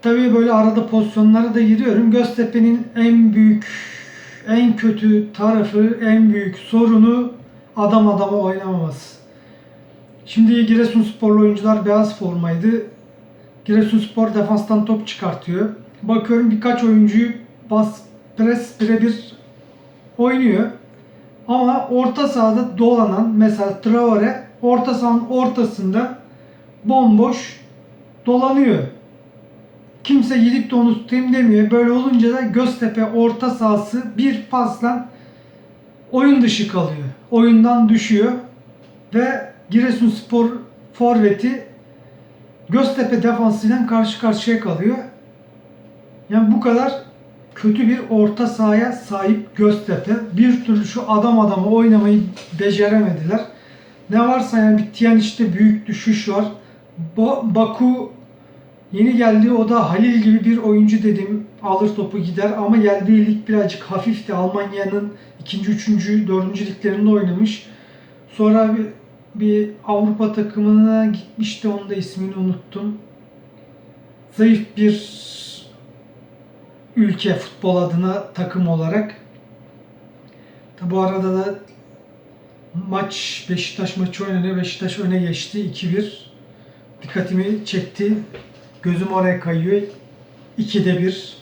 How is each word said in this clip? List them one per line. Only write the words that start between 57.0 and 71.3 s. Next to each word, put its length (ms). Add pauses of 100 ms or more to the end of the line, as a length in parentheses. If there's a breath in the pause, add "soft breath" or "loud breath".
Ba-, 380
Baku 560 (800 soft breath)
yeni 260
geldi. 340
O 180
da 200
Halil 320
gibi 240
bir 120
oyuncu 460
dedim. 440 (160)
Alır 320
topu 240
gider 380
ama 200
geldiği 480
lig 220
birazcık 360
hafifti. 500
Almanya'nın 800 (260 loud breath)
ikinci, 320
üçüncü, 560
dördüncü 380
liglerinde 440
oynamış. 580 (640 loud breath)
Sonra 440
bir, 80 (500)
bir 340 (180)
Avrupa 460
takımına 720
gitmişti. 640